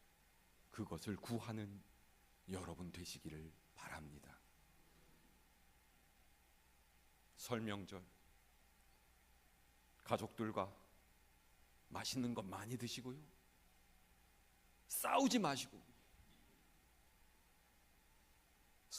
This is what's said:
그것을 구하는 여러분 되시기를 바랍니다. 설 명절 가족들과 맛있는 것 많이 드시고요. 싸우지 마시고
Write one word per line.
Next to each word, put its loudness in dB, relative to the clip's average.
그것을 -2
구하는 -2
여러분 -4
되시기를 -8
바랍니다. -10
설 2
명절 -2
가족들과 0
맛있는 0
것 0
많이 -4
드시고요. -4
싸우지 6
마시고 2